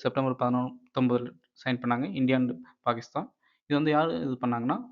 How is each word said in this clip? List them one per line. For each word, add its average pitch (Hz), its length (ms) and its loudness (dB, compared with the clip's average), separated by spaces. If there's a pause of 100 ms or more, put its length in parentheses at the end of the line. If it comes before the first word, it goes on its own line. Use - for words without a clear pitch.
செப்டம்பர் 131 400 0
பதினொன்பது 123 880 0 (320)
சைன் 123 220 -2
பண்ணாங்க 123 240 0 (120)
இந்தியா 131 220 4
and 123 100 0 (360)
பாகிஸ்தான். 123 420 -4 (380)
இது 147 120 2
வந்து 156 160 2
யாரு 160 160 2 (140)
இது 131 180 -2
பண்ணாங்கன்னா, 123 340 -2 (140)